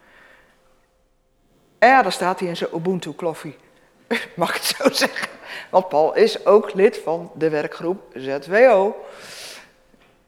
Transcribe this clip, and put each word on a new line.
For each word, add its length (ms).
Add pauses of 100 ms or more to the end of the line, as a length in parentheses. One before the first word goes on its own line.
(1800)
Ja, 240
daar 100
staat 280
hij 80
in 80
zijn 180
Ubuntu-kloffie. 840 (420)
<laughs> 380
Mag 120
ik 60
het 100
zo 280
zeggen? 360 (420)
Want 180
Paul 260
is 320
ook 280
lid 240
van 360
de 140
werkgroep 540 (120)
Z 320
W 80
O. 420 (1300)